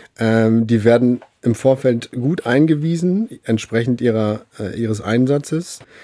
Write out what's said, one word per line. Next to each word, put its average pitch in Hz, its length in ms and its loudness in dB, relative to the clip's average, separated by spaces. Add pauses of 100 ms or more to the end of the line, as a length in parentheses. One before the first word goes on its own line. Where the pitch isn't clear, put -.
(180)
Ähm, 113 480 2
die 110 180 0
werden 120 380 4 (180)
im 120 140 0
Vorfeld 131 580 0
gut 135 340 -4
eingewiesen, 165 840 0 (140)
entsprechend 117 580 -2
ihrer, 110 400 0 (180)
äh, 101 180 -8
ihres 110 220 -4
Einsatzes. 131 800 -2 (260)